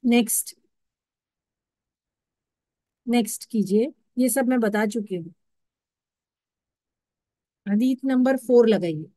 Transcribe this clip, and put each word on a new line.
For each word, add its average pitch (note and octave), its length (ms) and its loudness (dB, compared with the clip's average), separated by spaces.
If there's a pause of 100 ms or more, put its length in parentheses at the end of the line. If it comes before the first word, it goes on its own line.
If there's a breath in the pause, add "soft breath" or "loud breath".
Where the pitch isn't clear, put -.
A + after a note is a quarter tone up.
Next, A#3+ 520 0 (2500)
Next A#3 380 -2
कीजिए, G#3+ 460 0 (260)
ये B3+ 120 2
सब C4 180 0
मैं B3+ 120 2
बता G#3+ 280 0
चुकी G#3 280 -6
हूँ। E3 180 -12 (2250)
हदीस B3 380 0
नंबर C4 320 2
फ़ोर A#3+ 300 4
लगाइए। E3 380 -2 (120)